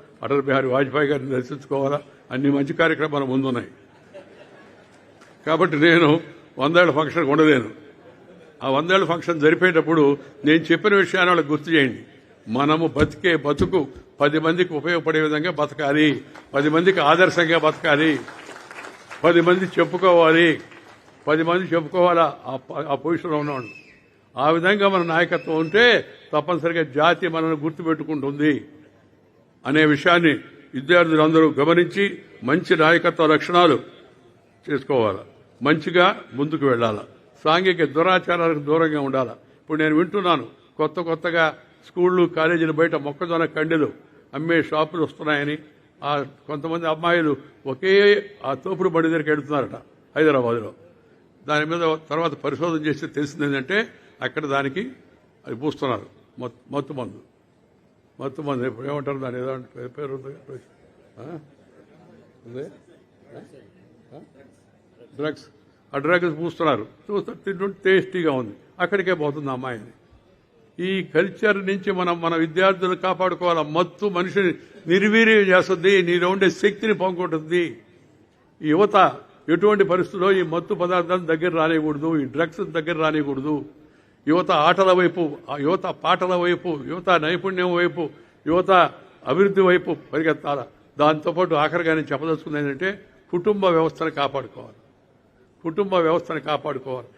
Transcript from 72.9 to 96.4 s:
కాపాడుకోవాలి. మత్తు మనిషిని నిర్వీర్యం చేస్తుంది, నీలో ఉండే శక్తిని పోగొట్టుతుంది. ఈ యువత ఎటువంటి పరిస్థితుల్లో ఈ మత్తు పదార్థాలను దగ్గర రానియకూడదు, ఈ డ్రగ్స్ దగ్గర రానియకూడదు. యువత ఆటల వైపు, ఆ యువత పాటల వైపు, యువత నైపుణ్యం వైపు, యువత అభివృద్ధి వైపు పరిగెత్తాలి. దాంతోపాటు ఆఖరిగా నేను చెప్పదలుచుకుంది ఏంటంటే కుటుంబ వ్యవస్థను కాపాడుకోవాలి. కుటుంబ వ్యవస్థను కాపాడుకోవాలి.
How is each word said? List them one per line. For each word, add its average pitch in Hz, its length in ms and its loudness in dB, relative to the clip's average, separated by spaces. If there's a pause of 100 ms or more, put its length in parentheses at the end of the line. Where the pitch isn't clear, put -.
కాపాడుకోవాలి. 175 760 -2
మత్తు 175 340 -2
మనిషిని 196 480 -2 (340)
నిర్వీర్యం 214 500 4
చేస్తుంది, 185 640 4
నీలో 175 260 0
ఉండే 190 200 2
శక్తిని 208 440 0
పోగొట్టుతుంది. 170 880 -4 (800)
ఈ 156 80 -2
యువత 190 460 4 (340)
ఎటువంటి 196 340 4
పరిస్థితుల్లో 180 480 0
ఈ 190 100 2
మత్తు 170 320 -4
పదార్థాలను 175 520 -2
దగ్గర 165 240 -2
రానియకూడదు, 160 680 -2
ఈ 139 80 -2
డ్రగ్స్ 160 360 -6
దగ్గర 165 360 -6
రానియకూడదు. 151 680 -4 (640)
యువత 170 240 2
ఆటల 180 400 4
వైపు, 175 460 0 (120)
ఆ 139 80 -8
యువత 156 260 -2
పాటల 180 520 -2
వైపు, 175 520 -2
యువత 180 220 -6
నైపుణ్యం 180 640 0
వైపు, 170 360 -2 (380)
యువత 175 240 0 (540)
అభివృద్ధి 190 360 2
వైపు 180 340 2 (180)
పరిగెత్తాలి. 151 480 -2 (380)
దాంతోపాటు 156 560 0
ఆఖరిగా 160 380 0
నేను 156 180 -2
చెప్పదలుచుకుంది 151 460 -4
ఏంటంటే 147 480 -6 (260)
కుటుంబ 190 340 0
వ్యవస్థను 160 440 0
కాపాడుకోవాలి. 131 640 -8 (920)
కుటుంబ 190 320 -4
వ్యవస్థను 165 440 0
కాపాడుకోవాలి. 135 680 -8 (100)